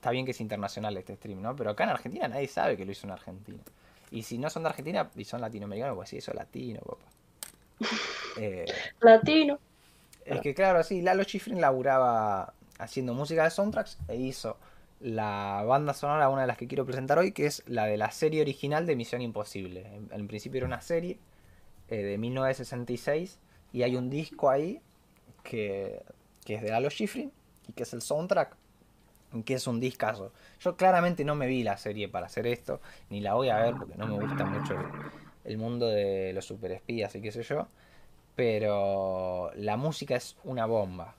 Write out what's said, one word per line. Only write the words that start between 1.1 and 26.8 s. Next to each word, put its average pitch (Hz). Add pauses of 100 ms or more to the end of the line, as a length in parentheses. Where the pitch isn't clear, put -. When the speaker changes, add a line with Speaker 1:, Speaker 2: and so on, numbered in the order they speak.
Speaker 1:
stream, 98
¿no? 113
Pero 117
acá 104
en 220
Argentina 139
nadie 139
sabe -
que 95
lo 95
hizo 98
en 98
Argentina. 92 (500)
Y 113
si 120
no 139
son 165
de 156
Argentina 165
y 101
son 120
latinoamericanos, 110
pues 90
sí, -
eso -
es -
latino, 123
papá. - (760)
Speaker 2:
<laughs> -
Speaker 1:
Eh, 95 (360)
Speaker 2:
Latino. 285 (680)
Speaker 1:
es 139
que, 143
claro, 185
sí, 180
Lalo 190
Schifrin 190
laburaba 127 (240)
haciendo 123
música 151
de 165
soundtracks 202 (100)
e 113
hizo 131 (440)
la 104
banda 143
sonora, 147
una 135
de 131
las 120
que 120
quiero 131
presentar 131
hoy, 190
que 147
es 147
la 117
de 107
la 107
serie 156
original 147
de 156
Misión 120
Imposible. 101
En, 104
en 104
principio 113
era 127
una 127
serie, 170 (720)
eh, 110
de 101
mil 117
novecientos 131
sesenta 120
y 120
seis, 160 (320)
y 123
hay 123
un 127
disco 147
ahí 156 (640)
que, 101 (440)
que 107
es 110
de 107
Lalo 120